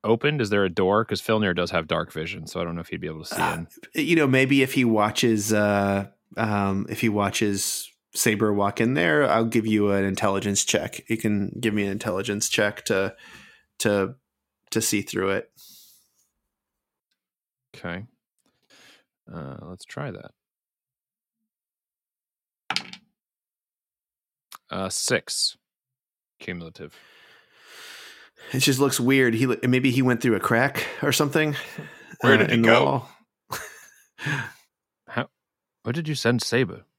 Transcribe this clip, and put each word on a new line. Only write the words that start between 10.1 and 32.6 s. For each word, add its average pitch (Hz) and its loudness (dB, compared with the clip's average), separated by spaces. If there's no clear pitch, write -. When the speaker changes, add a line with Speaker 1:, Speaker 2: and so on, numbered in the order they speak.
Speaker 2:
check. - -2
You 117 0
can 104 -2
give 107 0
me 101 0
an 98 -2
intelligence 101 -4
check 104 -2
to, 95 0
to, 101 0
to 110 0
see 104 -2
through 98 -2
it. - -4
Speaker 1:
Okay. 90 -10
Uh, 69 -12
let's 90 -16
try 143 -10
that. - -16
Uh, 95 -6
six. - -2
Cumulative. 82 -12
Speaker 2:
It 131 0
just 135 2
looks 135 2
weird. 127 4
He 120 2
li-, 123 0
maybe 127 2
he 127 2
went 127 2
through 113 2
a - 0
crack - 0
or 143 0
something, 151 0
Speaker 3:
Where 135 6
Speaker 2:
uh, - 6
Speaker 3:
did 175 2
he - 2
Speaker 2:
in 113 4